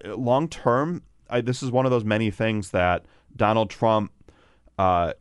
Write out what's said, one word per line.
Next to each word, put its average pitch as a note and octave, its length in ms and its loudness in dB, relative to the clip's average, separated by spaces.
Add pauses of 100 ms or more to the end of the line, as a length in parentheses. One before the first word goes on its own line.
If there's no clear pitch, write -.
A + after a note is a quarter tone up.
long-term, C3 960 0 (300)
I, B2 120 0
this B2 200 -4
is C3 80 -6
one B2+ 140 0
of B2+ 80 2
those A#2+ 100 0
many G#2+ 300 0
things A2 400 -4
that F2+ 320 0 (320)
Donald A2 340 2
Trump, A2 400 0 (680)
uh, F2 420 2